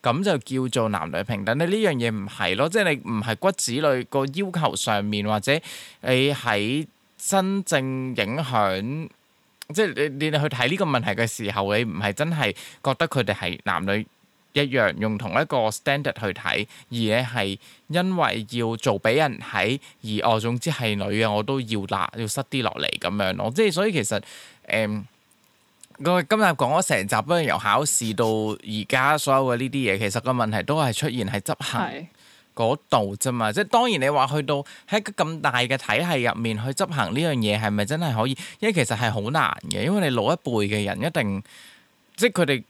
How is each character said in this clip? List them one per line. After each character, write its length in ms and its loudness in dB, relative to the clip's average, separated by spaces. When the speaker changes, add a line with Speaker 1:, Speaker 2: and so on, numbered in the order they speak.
Speaker 1:
噉 220 2
就 440 0
叫 140 0
做 80 2
男 220 -2
女 120 0
平 220 -4
等。 140 2
你 60 2
呢 60 0
樣 220 2
嘢 180 0
唔 180 -4
係 260 0
咯， 140 2
即 100 0
係 160 2
你 160 -8
唔 100 0
係 140 0
骨 160 0
子 220 -4
裏 320 2
個 200 0
要 260 -4
求 240 0
上 300 0
面， 220 -2
或 120 2
者 140 0
你 320 2
喺 540 0
真 460 0
正 200 0
影 220 0
響， 720 0
即 100 0
係 260 0
你， 200 -4
你 20 -2
去 140 2
睇 240 0
呢 80 -2
個 80 2
問 180 2
題 80 -2
嘅 160 0
時 240 -6
候， 260 0
你 60 2
唔 160 -4
係 140 0
真 220 -2
係 160 0
覺 120 0
得 120 0
佢 160 0
哋 120 0
係 300 -6
男 200 -2
女 200 -2
一 80 2
樣， 360 2
用 200 -2
同 140 -6
一 140 2
個 240 2
standard 500 -2
去 80 -2
睇， 400 -2
而 0 -
你 220 0
係 460 -2
因 300 0
為 340 0
要 240 -2
做 260 0
畀 140 4
人 240 0
睇， 400 0
而， 260 0
哦， 100 4
總 200 -2
之 100 -2
係 260 -2
女 280 0
嘅， 80 2
我 100 0
都 200 -2
要 240 -2
啦， 220 -2
要 100 -4
塞 120 -4
啲 100 -2
落 120 0
嚟 140 -2
噉 160 -2
樣 200 0
咯。 200 -2
即 80 4
係 80 4
所 160 0
以 40 0
其 120 0
實， 180 -2
嗯， 360 0
我 240 2
今 140 2
日 60 4
講 120 4
咗 260 2
成 260 0
集， 80 0
不 80 0
論 100 2
由 140 2
考 260 2
試 320 0
到 120 2
而 500 -2
家 300 4
所 160 0
有 120 4
嘅 120 0
呢 120 -4
啲 240 0
嘢， 60 0
其 100 0
實 120 -2
個 100 -2
問 200 0
題 120 0
都 180 0
係 120 2
出 160 -2
現 200 -4
喺 100 -2
執 200 -4
行 300 -4
Speaker 2:
係。 160 -12
Speaker 1:
嗰 220 0
度 280 2
啫 160 -4
嘛。 200 0
即 100 -2
係 20 2
當 260 2
然 100 0
你 100 2
話 180 4
去 160 0
到 120 0
喺 100 0
一 40 2
個 220 -4
咁 180 -4
大 120 0
嘅 140 2
體 280 0
系 180 0
入 120 2
面 220 -2
去 140 -4
執 160 0
行 260 0
呢 60 0
樣 160 2
嘢， 240 2
係 120 0
咪 140 0
真 140 -2
係 160 0
可 120 2
以？ 100 -2
因 80 0
為 60 0
其 120 2
實 120 -2
係 140 4
好 100 -2
難 260 0
嘅， 120 -2
因 120 2
為 140 2
你 60 0
老 160 2
一 40 4
輩 320 0
嘅 180 0
人 160 -4
一 80 -2
定， 340 -2
即 120 2
係 40 4
佢 20 4
哋 240 0